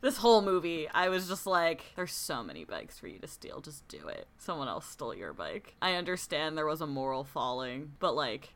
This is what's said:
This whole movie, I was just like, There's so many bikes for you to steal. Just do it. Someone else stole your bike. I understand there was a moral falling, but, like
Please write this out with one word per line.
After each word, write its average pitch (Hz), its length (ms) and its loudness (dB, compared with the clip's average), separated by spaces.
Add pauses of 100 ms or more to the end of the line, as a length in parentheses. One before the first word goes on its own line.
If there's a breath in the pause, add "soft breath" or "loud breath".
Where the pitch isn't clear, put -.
This 269 180 2
whole 226 260 10
movie, 170 500 2
I 180 160 4
was 185 180 2
just 185 200 -4
like, 170 360 4 (120)
There's 180 180 -4
so 127 300 -4
many 80 220 -10
bikes - 340 -10
for - 80 -14
you 90 120 -12
to - 80 -14
steal. - 340 -14
Just 143 260 -16
do 76 200 -14
it. - 200 -10 (100)
Someone 156 300 -6
else 101 200 -6
stole - 280 -8
your 87 180 -8
bike. 82 480 -8
I 185 120 2
understand 175 640 -2
there 156 120 0
was 156 140 0
a 160 60 -4
moral 135 360 -2
falling, 131 760 -4
but, 170 160 4
like 131 400 -2